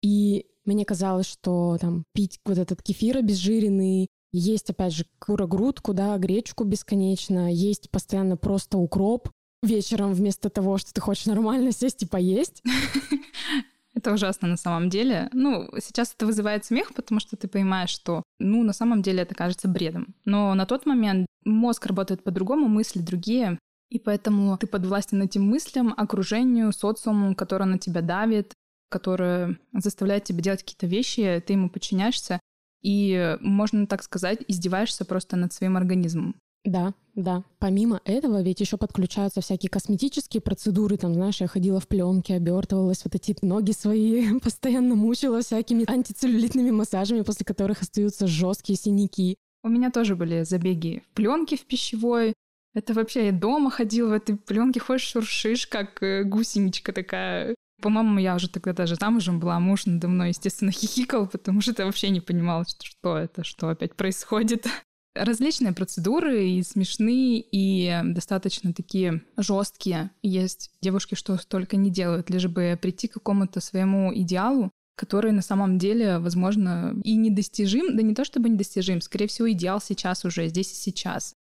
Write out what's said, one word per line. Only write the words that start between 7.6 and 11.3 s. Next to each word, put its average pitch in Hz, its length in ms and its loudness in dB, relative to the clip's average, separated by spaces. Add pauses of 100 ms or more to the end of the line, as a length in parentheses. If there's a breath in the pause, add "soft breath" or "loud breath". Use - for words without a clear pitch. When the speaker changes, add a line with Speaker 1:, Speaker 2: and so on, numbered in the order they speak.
Speaker 1:
постоянно 190 480 0
просто 196 400 -2
укроп 196 520 0 (340)
вечером 202 500 2
вместо 196 360 0
того, 196 280 0
что - 160 -8
ты 190 80 -2
хочешь - 240 -2
нормально 226 460 2